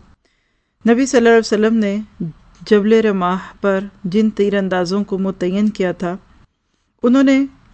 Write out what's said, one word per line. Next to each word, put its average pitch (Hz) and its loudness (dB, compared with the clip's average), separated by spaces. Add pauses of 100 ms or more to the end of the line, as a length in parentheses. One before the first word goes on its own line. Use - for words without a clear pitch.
(840)
नबी 240 2
सल्लल्लाहु 233 2
अलैहि 226 6
वसल्लम 220 0
ने 208 -4 (320)
जबल 214 2
रमाह 185 -2 (160)
पर 196 -2 (180)
जिन 214 0
तीरंदाजों 196 -2
को 196 -6
मुतय्यन 190 -2
किया 185 -4
था, 180 -8 (840)
उन्होंने 269 4 (360)